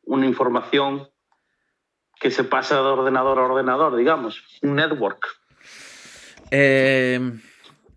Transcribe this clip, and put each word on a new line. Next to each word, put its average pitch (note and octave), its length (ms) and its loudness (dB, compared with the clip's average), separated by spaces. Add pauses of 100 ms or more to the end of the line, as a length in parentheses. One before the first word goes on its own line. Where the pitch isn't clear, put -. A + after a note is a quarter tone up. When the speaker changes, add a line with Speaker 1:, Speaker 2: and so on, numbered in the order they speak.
Speaker 1:
una C3+ 220 0
información C#3 840 -2 (1120)
que C3+ 120 -2
se B2+ 140 -2
pasa C3 320 -2
de C3+ 60 2
ordenador C3 560 0
a B2+ 60 2
ordenador, C3 520 0
digamos, B2 460 -2 (200)
un C#3+ 140 0
network. D3 500 -4 (1200)
Speaker 2:
Eh, C3+ 680 4 (760)